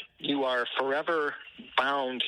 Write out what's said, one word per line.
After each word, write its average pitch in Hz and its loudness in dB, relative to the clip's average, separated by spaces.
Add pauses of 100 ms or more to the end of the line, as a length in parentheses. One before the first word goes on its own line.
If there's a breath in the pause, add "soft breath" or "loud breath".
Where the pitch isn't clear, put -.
(200)
you 143 0
are 127 2 (100)
forever 147 0 (440)
bound 131 2